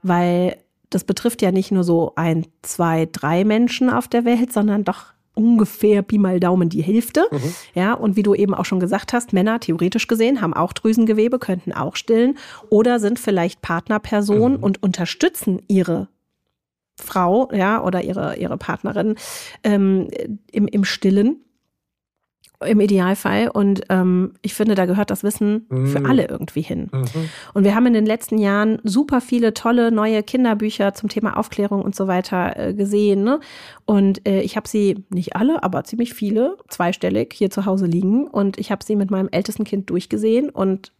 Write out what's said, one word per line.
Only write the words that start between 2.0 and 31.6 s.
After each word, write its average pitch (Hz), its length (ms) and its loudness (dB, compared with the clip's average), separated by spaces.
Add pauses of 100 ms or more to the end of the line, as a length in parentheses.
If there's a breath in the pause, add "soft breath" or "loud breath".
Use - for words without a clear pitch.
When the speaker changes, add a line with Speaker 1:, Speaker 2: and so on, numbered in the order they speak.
Speaker 1:
ein, 165 280 0 (180)
zwei, 165 500 -2
drei 170 320 0
Menschen 240 460 2
auf 240 180 -2
der 240 160 0
Welt, 240 280 2
sondern 208 300 0
doch - 300 -6 (220)
ungefähr 214 680 4
Pi 208 160 -2
mal 185 220 2
Daumen 180 280 2
die 165 140 -2
Hälfte. 233 480 2
Speaker 2:
Mhm. 147 240 -4 (180 loud breath)
Speaker 1:
Ja, 196 220 0
und 202 220 0
wie 208 60 2
du 202 120 4
eben 202 180 2
auch 180 140 -4
schon 185 140 -2
gesagt 190 340 -2
hast, 240 180 -2
Männer 214 280 2
theoretisch 175 460 -2
gesehen 233 360 2
haben 165 100 -2
auch - 220 -2
Drüsengewebe, 220 640 2
könnten 180 340 -4
auch - 240 -6
stillen 233 400 2 (320 loud breath)
oder 226 320 4
sind 214 180 0
vielleicht 180 440 -2
Partnerperson 208 960 0
Speaker 2:
Mhm. - 40 -8
Speaker 1:
und 196 200 0
unterstützen 185 880 -2
ihre 185 400 0 (920)
Frau, 196 520 0
ja, 202 300 0
oder 180 220 -2
ihre, 185 320 -4
ihre - 220 -6
Partnerin, 208 560 -4 (500 loud breath)
ähm, 196 440 2 (420)
im, 208 180 0
im 196 160 0
Stillen, 202 520 2 (1300)
im 208 140 4
Idealfall. 202 680 2
Und, 196 400 2
ähm, 185 540 2
ich 202 120 -6
finde, 214 220 2
da 185 100 2
gehört 196 240 0
das 196 140 -4
Wissen 208 440 0
für 135 300 0
Speaker 2:
Mhm. 139 80 0
Speaker 1:
alle 247 220 2
irgendwie - 320 -8
hin. - 320 -6
Speaker 2:
Mhm. 131 140 -2 (480 loud breath)
Speaker 1:
Und 202 100 4
wir 202 100 4
haben 233 120 4
in 240 60 4
den 214 140 2
letzten 220 320 -2
Jahren 208 460 2
super 247 360 0
viele 233 320 0
tolle 233 380 2
neue 214 320 2
Kinderbücher 214 720 0
zum 214 140 -6
Thema 208 280 -2
Aufklärung 202 460 -2